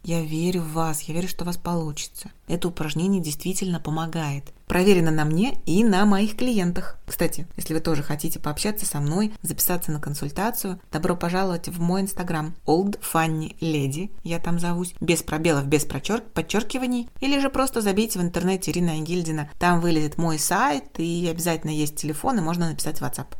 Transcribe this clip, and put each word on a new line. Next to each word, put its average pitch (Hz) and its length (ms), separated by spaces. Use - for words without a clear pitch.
Я 165 180
верю 165 400
в 156 120
вас, 160 280
я 151 120
верю, 190 120
что - 160
у 170 40
вас 170 100
получится. 160 720
Это 175 220
упражнение 175 520
действительно 175 600
помогает. 156 640
Проверено 180 420
на 156 140
мне 175 420
и 180 160
на 202 240
моих 208 300
клиентах. 185 720
Кстати, 165 500
если - 180
вы 165 60
тоже 151 240
хотите 151 340
пообщаться 202 480
со 147 140
мной, 185 320
записаться - 480
на 151 80
консультацию, 180 800
добро 175 240
пожаловать 175 520
в 175 120
мой 180 220
Instagram 175 520
Old 190 340
Funny 160 580
Lady, 151 540
я 170 160
там 170 220
зовусь, 175 400
без 165 240
пробелов, 156 420
без 147 180
прочер-, 208 380
подчеркиваний, 240 760
или 277 200
же 269 100
просто 262 300
забейте 208 400
в - 20
интернете 175 480
Ирина 175 220
Ангельдина, 156 680
там 175 220
вылезет 156 380
мой 160 200
сайт, 254 600
и 170 280
обязательно 165 440
есть 151 240
телефон, 156 420
и 170 40
можно 170 260
написать 151 320
в - 20
WhatsApp. 135 240